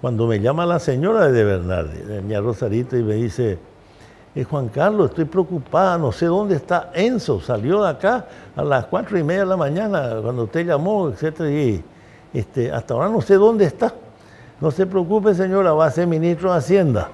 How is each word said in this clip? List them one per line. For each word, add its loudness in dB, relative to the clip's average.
Cuando 0
me 2
llama 2
la 2
señora 0
de 4
De 4
Bernardi, -2
doña -6
Rosarito, -2
y 0
me -2
dice, -2
"Eh, -4
Juan -4
Carlos, 2
estoy -2
preocupada, 0
no 0
sé -2
dónde 2
está -2
Enzo, 0
salió 0
de 2
acá -2
a -4
las 0
cuatro -2
y 0
media 0
de 2
la 0
mañana -2
cuando -2
usted -4
llamó, 0
etcétera, -4
y, 0
este, -4
hasta -4
ahora 0
no 0
sé 4
dónde 6
está, 0
no 0
se 0
preocupe, 2
señora, 2
va 4
a 2
ser 0
ministro 0
de 2
Hacienda". 2